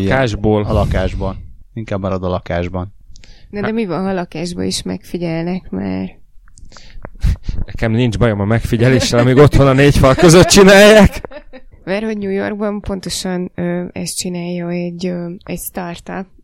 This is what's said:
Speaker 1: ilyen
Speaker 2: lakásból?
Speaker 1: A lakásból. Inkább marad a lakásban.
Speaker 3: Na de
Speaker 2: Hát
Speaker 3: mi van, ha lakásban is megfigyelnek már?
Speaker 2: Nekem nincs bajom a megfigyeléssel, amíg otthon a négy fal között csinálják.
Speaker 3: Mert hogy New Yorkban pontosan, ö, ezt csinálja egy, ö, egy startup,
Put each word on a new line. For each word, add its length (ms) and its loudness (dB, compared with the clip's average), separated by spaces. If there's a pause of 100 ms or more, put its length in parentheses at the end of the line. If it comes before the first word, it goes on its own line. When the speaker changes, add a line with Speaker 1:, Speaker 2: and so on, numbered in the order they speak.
Speaker 1:
ilyen 0 -
Speaker 2:
lakásból? 640 0
Speaker 1:
A 80 -4
lakásból. 640 -2 (380)
Inkább 260 -8
marad 240 -6
a 40 -4
lakásban. 640 -6 (560)
Speaker 3:
Na 100 -10
de 60 -4
Speaker 2:
Hát 80 -4
Speaker 3:
mi 120 -4
van, 180 -4
ha 80 -4
lakásban 520 -8
is 180 -6
megfigyelnek 880 -8
már? 480 -8 (1500)
Speaker 2:
Nekem 260 -4
nincs 260 0
bajom 220 0
a 40 -2
megfigyeléssel, 760 0
amíg 180 4
otthon 300 6
a 60 4
négy 240 4
fal 180 4
között 320 6
csinálják. 840 8 (560)
Speaker 3:
Mert 200 -6
hogy 140 -6
New 120 -6
Yorkban 500 -4
pontosan, 760 -8
ö, 380 -4
ezt 240 -10
csinálja 520 -8
egy, 380 -6
ö, 240 -8 (140)
egy 140 -10
startup, 680 -12 (180)